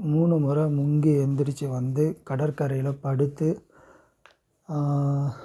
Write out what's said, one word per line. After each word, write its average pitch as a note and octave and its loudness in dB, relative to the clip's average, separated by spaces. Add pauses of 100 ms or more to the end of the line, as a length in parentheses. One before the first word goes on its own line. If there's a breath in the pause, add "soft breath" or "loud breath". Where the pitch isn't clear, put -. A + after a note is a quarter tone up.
(140)
மூணு E3+ 4
முறை D3 2 (140)
முங்கி D3 4 (100)
எந்திரிச்சு C#3 -2 (100)
வந்து C3 0 (240)
கடற்கரையில C3+ -2 (140)
படுத்து, C#3+ 0 (1160 soft breath)
ஆ, D3+ -6 (680 loud breath)